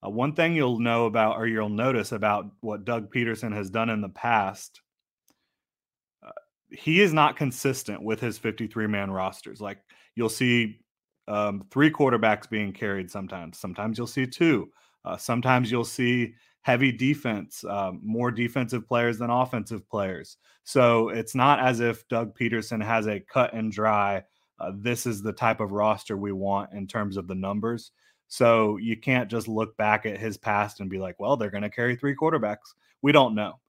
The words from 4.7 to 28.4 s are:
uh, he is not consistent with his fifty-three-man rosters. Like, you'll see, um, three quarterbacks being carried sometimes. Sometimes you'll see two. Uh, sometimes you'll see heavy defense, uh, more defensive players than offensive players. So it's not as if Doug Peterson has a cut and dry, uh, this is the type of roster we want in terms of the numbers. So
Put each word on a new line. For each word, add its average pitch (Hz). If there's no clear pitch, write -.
uh, -
he 165
is 190
not 151
consistent 131
with 107
his 113
fifty-three-man 107
rosters. 95
Like, 101
you'll 113
see, 117
um, 104
three 147
quarterbacks 113
being 104
carried 98
sometimes. 90
Sometimes 104
you'll 117
see 131
two. 127
Uh, 90
sometimes 123
you'll 120
see 120
heavy 127
defense, 120
uh, 95
more 117
defensive 117
players 120
than 120
offensive 120
players. 95
So 117
it's 110
not 131
as 127
if 117
Doug 117
Peterson 113
has 107
a 104
cut 117
and 110
dry, 101
uh, 90
this 120
is 104
the 107
type 113
of 104
roster 104
we 101
want 98
in 101
terms 101
of 90
the 95
numbers. 104
So 113